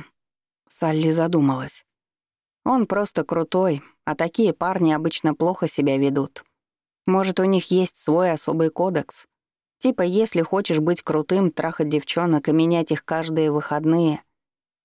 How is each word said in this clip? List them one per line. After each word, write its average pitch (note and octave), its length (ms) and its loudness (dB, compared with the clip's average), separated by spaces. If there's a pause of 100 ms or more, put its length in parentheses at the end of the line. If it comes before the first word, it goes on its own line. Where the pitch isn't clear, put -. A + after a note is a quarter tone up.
(680)
Салли D#3+ 420 0
задумалась. C#3+ 760 0 (800)
«Он A#3+ 180 2
просто F#3+ 400 -2
крутой, E3 560 0 (240)
а D3+ 100 -4
такие E3+ 380 0
парни F3 400 0
обычно D#3 420 -2
плохо F3 320 -2
себя C#3+ 300 0
ведут. C#3 480 -2 (640)
Может, F#3+ 340 0
у - 40 2
них F#3+ 260 0
есть F3+ 260 0
свой E3+ 360 2
особый D#3 360 0
кодекс? E3 560 -4 (540)
Типа, B3+ 240 0
если F3+ 400 0
хочешь F3 380 0
быть E3+ 200 0
крутым, E3 500 0
трахать D#3+ 380 -4
девчонок D3+ 600 0
и D3+ 40 4
менять E3 400 2
их - 140 -4
каждые D#3+ 440 0
выходные, D3+ 720 0 (640)